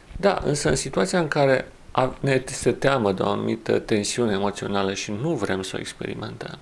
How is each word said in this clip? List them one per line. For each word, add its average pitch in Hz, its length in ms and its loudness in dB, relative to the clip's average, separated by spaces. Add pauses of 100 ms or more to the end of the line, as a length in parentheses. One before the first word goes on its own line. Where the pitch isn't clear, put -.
(160)
Da, 185 280 2
însă 147 240 0
în 147 80 4
situația 175 420 0
în 160 100 2
care 139 440 4 (180)
a-, 131 300 0
ne 135 260 2
este - 260 0
teamă 120 400 2
de 95 100 -2
o 104 60 0
anumită 110 500 0
tensiune 107 540 0
emoțională 98 640 -2
și - 160 -6
nu 131 240 -2
vrem 98 280 -2
să - 140 -6
o - 40 -6
experimentăm, - 800 -8